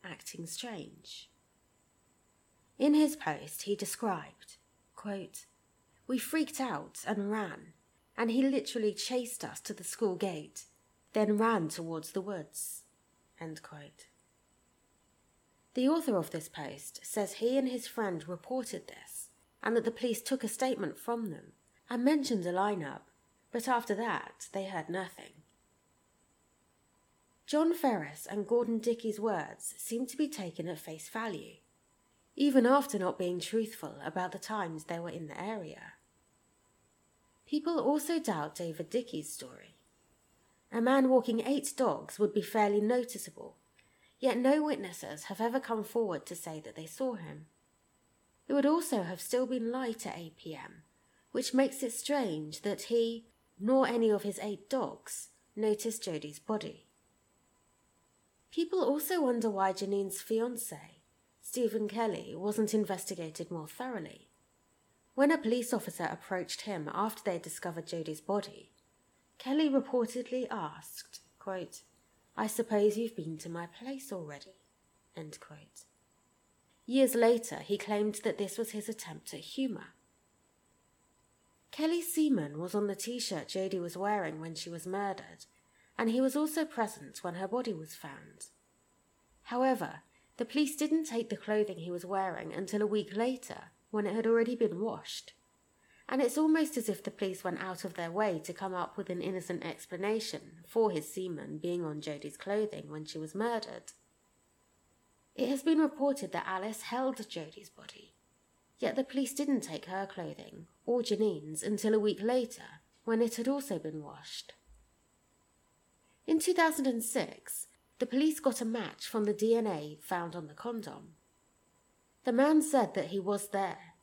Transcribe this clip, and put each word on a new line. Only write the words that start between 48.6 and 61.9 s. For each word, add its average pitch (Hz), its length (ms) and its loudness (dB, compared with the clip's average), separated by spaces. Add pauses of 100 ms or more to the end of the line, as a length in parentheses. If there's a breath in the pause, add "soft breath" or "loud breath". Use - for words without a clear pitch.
also 294 360 2
have 175 180 -6
still 254 260 0
been 240 260 -2
light 240 340 -4
at - 120 -8
eight 165 180 -12
P 160 180 -10
M, - 300 -16 (480 soft breath)
which 254 220 -2
makes 269 280 4
it 254 100 -4
strange 160 720 -2
that 202 200 -2
he, 233 440 0 (320)
nor 254 300 6
any 226 220 6
of 202 120 4
his 202 180 -4
eight 208 280 -6
dogs, - 640 -4 (260)
noticed 214 460 0
Jody's 147 360 -6
body. - 480 -6 (1600)
People 339 340 2
also 311 380 2
wonder 233 280 4
why 190 220 4
Janine's 196 500 -2
fiancé, 226 720 -4 (440)
Stephen 220 480 0
Kelly, 202 460 -2